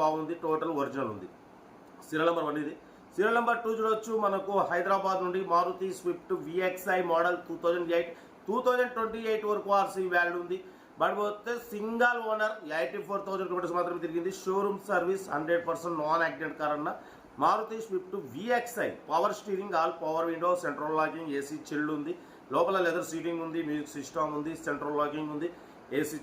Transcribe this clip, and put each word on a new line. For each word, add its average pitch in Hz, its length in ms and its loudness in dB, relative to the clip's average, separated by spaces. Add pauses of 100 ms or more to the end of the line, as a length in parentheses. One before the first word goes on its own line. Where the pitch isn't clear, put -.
బాగుంది, 156 320 0 (100)
టోటల్ 160 360 0
ఒరిజినల్ 135 360 -2
ఉంది. 92 120 -12 (800)
సీరియల్ 160 220 2
నెంబర్ 160 180 0
వన్ 147 160 -2
ఇది. 151 100 -6 (400)
సీరియల్ 220 220 4
నెంబర్ 233 260 4
టూ 226 140 0
చూడొచ్చు, 220 340 0 (140)
మనకు 196 260 0 (180)
హైదరాబాద్ 190 540 2
నుండి 180 160 0 (140)
మారుతి 180 340 2 (100)
స్విఫ్ట్ - 340 -4 (140)
విఎక్స్ఐ 185 540 0 (100)
model 170 260 4 (120)
టూ 165 160 -6
థౌసండ్ 170 340 2
ఎయిట్, 170 140 0 (340)
టూ 208 120 0 (100)
థౌసండ్ 247 300 4
ట్వంటీ 220 240 -2 (100)
ఎయిట్ 214 180 0
వరకు 202 200 0 (100)
ఆర్సీ 190 240 0 (100)
వ్యాలిడ్ 175 300 4
ఉంది. 180 160 -4 (420)
But 175 180 4
పోతే 208 340 -2 (180)
సింగల్ 233 480 2 (120)
ఓనర్, 214 240 2 (220)
ఎయిటీ 170 300 -2
ఫోర్ 196 180 -2
థౌసండ్ 190 240 -2
కిలోమీటర్స్ 175 280 -2
మాత్రమే 175 280 0
తిరిగింది. 170 260 -2 (100)
షోరూమ్ 196 380 0 (100)
సర్వీస్, 190 360 2 (100)
హండ్రెడ్ 165 320 2
పర్సెంట్ 165 340 -2
నాన్ 156 240 2
యాక్సిడెంట్ 151 360 -4
కార్ 151 160 2
అన్న. 151 120 -2 (540)
మారుతి 214 420 2
స్విఫ్ట్ 185 300 -4 (200)
విఎక్స్ఐ, 226 540 0 (220)
పవర్ 196 280 2
స్టీరింగ్, 196 420 -2
all 170 200 2
power 160 300 0
window, 165 200 2 (120)
సెంట్రల్ 151 380 -2
లాకింగ్, 160 280 -2 (100)
ఏసీ 151 180 -6 (120)
చిల్డ్ 151 280 0
ఉంది, 151 180 -4 (400)
లోపల 180 320 4
లెదర్ 165 240 0
సీటింగ్ 165 360 -2
ఉంది, 160 220 -2
మ్యూజిక్ 147 280 -4
సిస్టమ్ 151 420 -2
ఉంది, 156 140 -4 (120)
సెంట్రల్ 143 360 -2
లాకింగ్ 151 360 -2
ఉంది, 165 120 -4 (520)
ఏసీ 151 220 -2